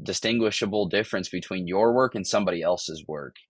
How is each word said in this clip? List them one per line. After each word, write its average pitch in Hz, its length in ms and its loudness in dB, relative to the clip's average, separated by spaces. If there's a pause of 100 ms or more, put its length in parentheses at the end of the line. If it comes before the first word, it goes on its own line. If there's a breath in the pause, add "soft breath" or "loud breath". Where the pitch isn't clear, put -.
distinguishable 107 840 0
difference 101 420 -2
between 92 380 -6
your 107 260 4
work 127 220 2
and 98 100 -4
somebody 92 360 0
else's 82 460 -2
work, 73 280 -10 (140)